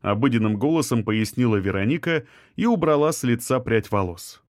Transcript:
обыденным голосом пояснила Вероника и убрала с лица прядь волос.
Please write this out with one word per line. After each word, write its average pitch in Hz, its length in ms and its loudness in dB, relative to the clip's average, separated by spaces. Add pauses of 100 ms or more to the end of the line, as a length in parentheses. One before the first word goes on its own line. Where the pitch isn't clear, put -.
обыденным 110 560 0
голосом 135 480 0
пояснила 110 520 0
Вероника 101 680 -2 (300)
и 208 120 0
убрала 160 460 2
с - 100 -6
лица 123 380 0
прядь 113 300 -2
волос. 92 520 -4 (100)